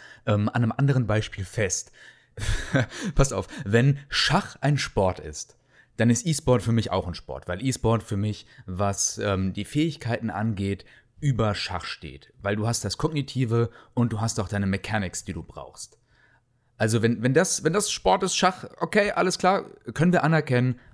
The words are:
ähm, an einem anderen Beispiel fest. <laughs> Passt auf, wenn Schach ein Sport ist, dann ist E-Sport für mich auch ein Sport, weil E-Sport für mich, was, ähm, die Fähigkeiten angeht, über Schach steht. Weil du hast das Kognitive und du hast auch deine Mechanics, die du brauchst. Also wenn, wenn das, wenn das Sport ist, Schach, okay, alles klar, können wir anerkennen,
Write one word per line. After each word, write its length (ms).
ähm, 220
an 120
einem 100
anderen 360
Beispiel 360
fest. 480
<laughs> 340
Passt 180
auf, 140
wenn 320
Schach 540
ein 160
Sport 400
ist, 400
dann 140
ist 160
E-Sport 340
für 120
mich 180
auch 160
ein 80
Sport, 320
weil 180
E-Sport 380
für 140
mich, 280
was, 500
ähm, 360
die 120
Fähigkeiten 640
angeht, 560
über 340
Schach 300
steht. 540
Weil 160
du 120
hast 180
das 140
Kognitive 720
und 180
du 80
hast 180
auch 80
deine 200
Mechanics, 580
die 80
du 80
brauchst. 560
Also 240
wenn, 220
wenn 100
das, 300
wenn 100
das 180
Sport 300
ist, 140
Schach, 300
okay, 320
alles 260
klar, 280
können 180
wir 120
anerkennen, 560